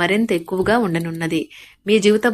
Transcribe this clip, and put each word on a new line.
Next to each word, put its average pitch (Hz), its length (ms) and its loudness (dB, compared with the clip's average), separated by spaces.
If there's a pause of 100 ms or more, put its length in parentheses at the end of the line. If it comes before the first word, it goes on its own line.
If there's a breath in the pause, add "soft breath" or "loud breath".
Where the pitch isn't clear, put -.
మరింత 208 300 0 (100)
ఎక్కువగా 185 440 -2
ఉండనున్నది. 165 560 -4 (460 loud breath)
మీ 214 80 2 (100)
జీవిత 214 300 4